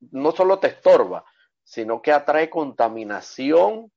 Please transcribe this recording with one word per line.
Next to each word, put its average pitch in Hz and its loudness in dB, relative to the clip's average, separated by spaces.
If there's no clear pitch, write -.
no 139 -2
solo 190 2
te 139 0
estorba, 101 0
sino 113 -8
que 151 0
atrae 151 2
contaminación 139 -2